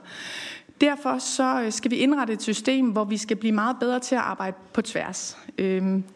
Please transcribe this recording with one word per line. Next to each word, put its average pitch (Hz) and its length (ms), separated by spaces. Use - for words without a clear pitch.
Derfor 277 360
så, 262 440
øh, 220 100
skal 220 200
vi 247 40
indrette 254 380
et 208 80
system, 262 440
hvor 214 180
vi 208 140
skal 214 200
blive 220 140
meget 220 280
bedre 247 200
til 254 160
at 233 60
arbejde 190 360
på 226 80
tværs. - 560
Øhm, 190 460